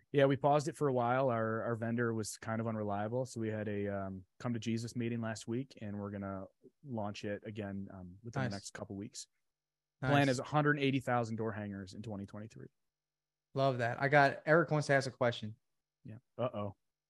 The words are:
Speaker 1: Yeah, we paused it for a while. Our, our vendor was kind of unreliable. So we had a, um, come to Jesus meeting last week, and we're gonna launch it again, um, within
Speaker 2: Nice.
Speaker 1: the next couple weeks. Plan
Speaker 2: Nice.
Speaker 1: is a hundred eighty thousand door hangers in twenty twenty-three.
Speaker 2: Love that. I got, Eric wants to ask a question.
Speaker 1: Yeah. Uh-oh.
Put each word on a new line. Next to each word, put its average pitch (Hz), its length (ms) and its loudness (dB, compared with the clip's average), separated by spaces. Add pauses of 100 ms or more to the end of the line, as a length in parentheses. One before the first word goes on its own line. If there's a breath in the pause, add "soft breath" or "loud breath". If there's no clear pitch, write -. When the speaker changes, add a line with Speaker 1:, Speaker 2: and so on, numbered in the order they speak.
(120)
Speaker 1:
Yeah, 143 120 6
we 139 120 6
paused 143 320 4
it 151 80 -6
for 147 120 2
a 131 40 2
while. 127 360 2
Our, 113 340 0
our 117 140 0
vendor 117 380 0
was 110 260 -6
kind 113 200 -2
of 113 60 -2
unreliable. 110 600 -2
So 117 140 -10
we 110 80 -2
had 107 200 -4
a, 101 200 -2
um, 95 340 -6 (180)
come 120 140 -4
to 113 40 -4
Jesus 113 380 -4
meeting 117 240 -2
last 113 260 -6
week, 123 360 -6
and 101 160 -8
we're 101 120 -6
gonna 98 340 -6 (440)
launch 104 360 -4
it 104 200 -4
again, 101 480 -6
um, 92 160 -14 (160)
within 120 180 -4
Speaker 2:
Nice. 120 80 -2
Speaker 1:
the 98 60 -4
next - 160 -12
couple 101 240 -10
weeks. - 300 -12 (760)
Plan 143 240 6
Speaker 2:
Nice. 131 80 4
Speaker 1:
is 123 40 -2
a 135 60 -4
hundred 147 360 2
eighty 135 200 2
thousand 120 360 0
door 110 160 -2
hangers 101 400 -8
in 104 100 -12
twenty 101 220 -6
twenty-three. 107 440 -14 (840)
Speaker 2:
Love 135 240 2
that. 120 220 0
I 139 80 2
got, 139 380 8
Eric 160 240 6
wants 151 160 2
to 139 80 6
ask 131 120 4
a 127 40 -4
question. 117 440 0 (500)
Speaker 1:
Yeah. 110 120 -14 (220)
Uh-oh. 104 360 -2 (360)